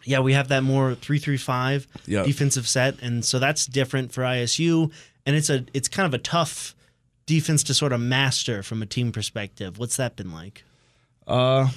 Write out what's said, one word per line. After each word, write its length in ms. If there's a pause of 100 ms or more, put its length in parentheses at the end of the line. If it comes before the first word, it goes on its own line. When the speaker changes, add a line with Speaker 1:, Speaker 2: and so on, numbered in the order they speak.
Speaker 1:
Yeah, 160
we 140
have 140
that 160
more 300
three 240
three 200
five 480 (200)
Speaker 2:
Yep. 200
Speaker 1:
defensive 420
set, 340
and 220
so 140
that's 280
different 460
for 120
I 140
S 200
U, 320 (360)
and 100
it's 140
a, 240
it's 140
kind 180
of 80
a 80
tough 520 (520)
defense 380
to 100
sort 180
of 80
master 640
from 180
a 60
team 260
perspective. 640
What's 200
that 180
been 160
like? 320 (640)
Speaker 2:
Uh, 500